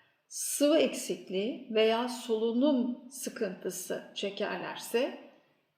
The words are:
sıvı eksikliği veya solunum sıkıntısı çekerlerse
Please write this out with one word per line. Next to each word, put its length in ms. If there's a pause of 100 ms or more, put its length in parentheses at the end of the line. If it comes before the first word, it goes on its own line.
(280)
sıvı 500
eksikliği 920
veya 380
solunum 1040
sıkıntısı 1040
çekerlerse 1160 (460)